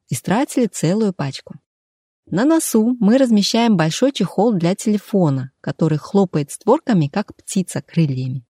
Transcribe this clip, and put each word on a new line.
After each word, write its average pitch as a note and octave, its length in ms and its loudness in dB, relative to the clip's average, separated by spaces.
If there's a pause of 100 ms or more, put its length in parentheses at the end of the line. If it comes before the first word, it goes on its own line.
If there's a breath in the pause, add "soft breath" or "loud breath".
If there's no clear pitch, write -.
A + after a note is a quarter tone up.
Истратили B3 560 -2
целую F#3+ 480 -2
пачку. - 420 -10 (720)
На G3+ 200 -2
носу B3+ 560 2
мы G#3+ 160 6
размещаем A3+ 580 2
большой E3 380 0
чехол G#3 400 0
для F3 220 0
телефона, E3 840 -2
который D3+ 380 -2
хлопает E3 540 -2
створками, G#3+ 560 0
как - 280 -8
птица - 460 -6
крыльями. C3 640 -4 (120)